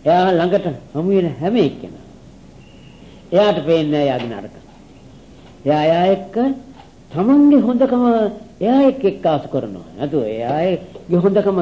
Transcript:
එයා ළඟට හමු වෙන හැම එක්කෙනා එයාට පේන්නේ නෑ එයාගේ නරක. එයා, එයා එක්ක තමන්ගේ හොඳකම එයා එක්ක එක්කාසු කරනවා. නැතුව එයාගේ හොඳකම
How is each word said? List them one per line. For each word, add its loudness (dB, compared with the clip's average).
එයා 2
ළඟට 0
හමු -4
වෙන 0
හැම -4
එක්කෙනා -4
එයාට 0
පේන්නේ -2
නෑ 0
එයාගේ -2
නරක. -14
එයා, 0
එයා 2
එක්ක -2
තමන්ගේ 4
හොඳකම 0
එයා 2
එක්ක 2
එක්කාසු -2
කරනවා. -8
නැතුව -4
එයාගේ -4
හොඳකම 2